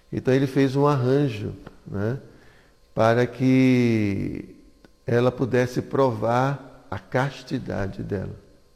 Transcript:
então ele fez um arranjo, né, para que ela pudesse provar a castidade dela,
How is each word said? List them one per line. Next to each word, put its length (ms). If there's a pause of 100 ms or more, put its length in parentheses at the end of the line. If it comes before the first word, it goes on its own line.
(120)
então 220
ele 140
fez 280
um 120
arranjo, 680 (320)
né, 340 (760)
para 340
que 1300 (520)
ela 240
pudesse 500
provar 1120
a 80
castidade 1040
dela, 320 (400)